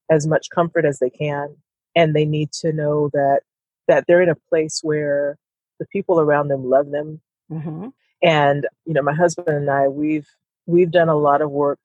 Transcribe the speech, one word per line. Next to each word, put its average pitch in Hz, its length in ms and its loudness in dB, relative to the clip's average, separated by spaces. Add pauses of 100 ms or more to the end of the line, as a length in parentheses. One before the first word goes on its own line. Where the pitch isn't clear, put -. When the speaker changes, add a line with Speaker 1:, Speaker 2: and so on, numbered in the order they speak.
Speaker 1:
as 156 180 2
much - 260 -2
comfort 170 320 0
as 143 140 -2
they 127 100 0
can. 147 460 -8 (400)
And 160 200 4
they 151 100 2
need 151 260 -4 (100)
to 160 100 -2
know 151 420 -2
that, 139 280 2 (460)
that 151 200 2
they're 175 140 6
in 175 80 2
a 156 60 0 (140)
place 156 320 -2
where 147 560 -4 (420)
the 165 80 -10
people 190 340 -2
around 147 260 2
them 135 220 -4
love 139 220 2
them. 156 280 -8 (320)
Speaker 2:
Mm-hmm. 160 360 -10 (360)
Speaker 1:
And, 143 440 2 (180)
you 160 80 -6
know, 139 80 0
my 143 120 0
husband 170 360 0
and 143 200 -2
I, 139 180 2
we've, 151 400 -4 (400)
we've 170 240 4
done 165 180 4
a 151 80 2
lot 143 240 2
of 147 100 -4
work 143 340 -2